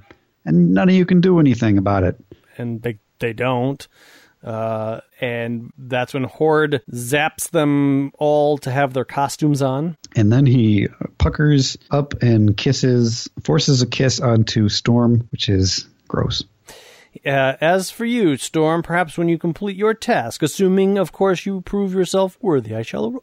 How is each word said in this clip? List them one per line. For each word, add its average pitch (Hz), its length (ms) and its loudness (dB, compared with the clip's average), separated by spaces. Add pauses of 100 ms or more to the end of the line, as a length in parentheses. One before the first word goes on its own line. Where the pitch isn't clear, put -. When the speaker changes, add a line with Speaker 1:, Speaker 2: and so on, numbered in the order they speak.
(440)
Speaker 1:
And 175 300 4
none 190 140 4
of 185 60 6
you 180 100 4
can 180 160 4
do 175 200 4
anything 117 360 4
about 98 280 0
it." 90 120 0 (400)
Speaker 2:
And 117 260 -8
they, 117 180 -8 (180)
they 120 140 -4
don't. 127 520 -4 (600)
Uh, 113 560 -6 (200)
and 117 560 -6
that's 123 380 -4
when 135 100 -4
Horde 151 580 0 (100)
zaps 135 580 -4
them 143 680 0
all 147 400 0
to 139 120 -8
have 135 220 0
their 127 120 -2
costumes 143 560 -2
on. 139 360 -4 (180)
Speaker 1:
And 107 180 4
then 135 140 4
he 110 400 4 (320)
puckers 147 580 2 (140)
up 143 320 -2
and 107 340 4
kisses, 123 720 0 (140)
forces 147 400 2
a 120 60 2
kiss 131 320 -2
onto 113 480 2
Storm, 120 640 2
which - 160 -4
is 95 400 0 (180)
gross. - 380 -4 (840)
Speaker 2:
Uh, 135 340 0
"As 180 300 0
for 233 160 -6
you, 214 320 0
Storm, 160 440 0
perhaps 170 360 -2
when 170 100 0
you 170 80 0
complete 180 400 -6
your 214 160 0
task, 165 500 -4
assuming, 190 540 2
of 190 160 -2
course, 190 320 0
you 196 160 -6
prove 196 320 -4
yourself 190 480 -2
worthy, 127 340 -2
I 113 60 -6
shall 226 420 -8